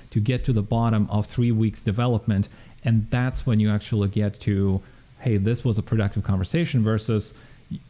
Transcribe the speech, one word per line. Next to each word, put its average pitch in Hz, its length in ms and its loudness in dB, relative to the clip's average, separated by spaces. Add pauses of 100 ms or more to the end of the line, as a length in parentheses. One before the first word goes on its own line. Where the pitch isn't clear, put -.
(120)
to 113 80 0
get 123 260 0
to 131 80 0
the 107 80 2
bottom 113 480 0
of 104 160 0
three 120 280 0
weeks 110 280 0
development. 110 680 0 (340)
And 113 260 2
that's 127 360 -2
when 107 160 2
you 107 100 2
actually 104 380 0
get 104 320 -2
to, 98 400 0 (380)
"Hey, 113 180 0
this 110 260 0
was 110 140 0
a 107 40 -2
productive 104 440 -2
conversation," 123 580 0
versus 110 500 0 (560)